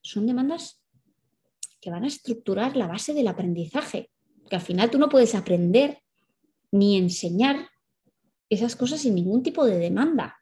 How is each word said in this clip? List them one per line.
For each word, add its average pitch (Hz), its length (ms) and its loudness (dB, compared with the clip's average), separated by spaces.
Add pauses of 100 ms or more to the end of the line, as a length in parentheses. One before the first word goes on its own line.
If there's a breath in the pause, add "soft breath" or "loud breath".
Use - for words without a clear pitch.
Son 214 260 -4
demandas 262 560 -4 (960)
que 180 100 -12
van 175 140 -8
a 277 40 -2
estructurar 240 680 -4
la 220 100 -2
base 208 280 -6
del 269 140 0
aprendizaje, 175 800 -6 (380)
que 190 80 -4
al 175 60 -4
final 196 280 0
tú 277 80 0
no 285 100 4
puedes 254 260 6
aprender 185 680 2 (720)
ni 202 240 4
enseñar 190 720 0 (800)
esas 226 260 -2
cosas 269 260 -4
sin 247 140 0
ningún 185 280 0
tipo 311 220 0
de 196 140 2
demanda. 190 640 -2